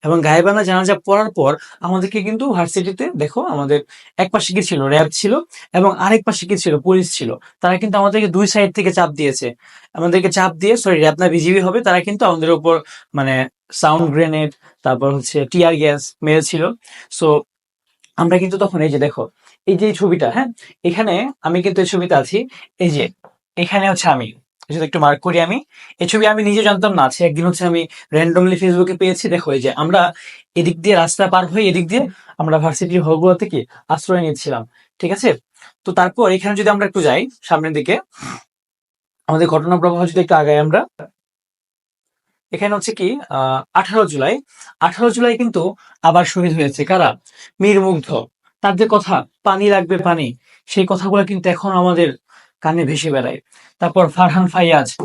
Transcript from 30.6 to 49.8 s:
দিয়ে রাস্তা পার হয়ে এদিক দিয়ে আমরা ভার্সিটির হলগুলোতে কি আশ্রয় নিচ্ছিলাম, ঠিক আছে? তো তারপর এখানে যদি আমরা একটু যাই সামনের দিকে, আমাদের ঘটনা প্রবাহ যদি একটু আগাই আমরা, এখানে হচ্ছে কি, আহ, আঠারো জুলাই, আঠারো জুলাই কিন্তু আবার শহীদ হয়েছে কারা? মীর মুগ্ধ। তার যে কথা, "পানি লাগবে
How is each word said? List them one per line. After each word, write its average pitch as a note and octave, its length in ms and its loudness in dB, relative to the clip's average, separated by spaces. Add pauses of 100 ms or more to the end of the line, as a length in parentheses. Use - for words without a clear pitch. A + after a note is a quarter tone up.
দিয়ে G3 160 4
রাস্তা E3 320 2
পার G3 180 2
হয়ে G3 220 -2
এদিক F3+ 180 0
দিয়ে A3+ 160 0 (360)
আমরা D#3+ 200 0
ভার্সিটির E3 440 -2
হলগুলোতে F3 440 2
কি C3+ 140 -6 (280)
আশ্রয় F3 340 -2
নিচ্ছিলাম, C#3+ 400 -6 (380)
ঠিক E3+ 120 -4
আছে? G3 180 0 (520)
তো F#3 100 -8
তারপর F3+ 380 2
এখানে F#3+ 260 -2
যদি G3+ 140 0
আমরা G3+ 160 0
একটু G3 160 -4
যাই D3 200 2 (200)
সামনের D#3+ 300 -2
দিকে, D3+ 220 -2 (1300)
আমাদের D#3+ 200 2
ঘটনা D#3 280 0
প্রবাহ F3 300 0
যদি E3+ 140 -2
একটু F3 140 2
আগাই D3 240 4
আমরা, D#3 220 2 (1700)
এখানে G#3 220 -4
হচ্ছে G#3 180 -6
কি, F#3 160 -4 (220)
আহ, C3 300 -2 (140)
আঠারো F#3+ 320 2
জুলাই, D3 280 -2 (460)
আঠারো F3+ 300 0
জুলাই A#3+ 280 0
কিন্তু A3+ 240 -2 (400)
আবার E3+ 220 4
শহীদ F3 300 0
হয়েছে D3 300 -2
কারা? F3 260 2 (480)
মীর G3 220 4
মুগ্ধ। F#3 280 -2 (540)
তার G3+ 140 2
যে A3 140 2
কথা, G3 260 0 (260)
"পানি G3 260 0
লাগবে F#3 300 2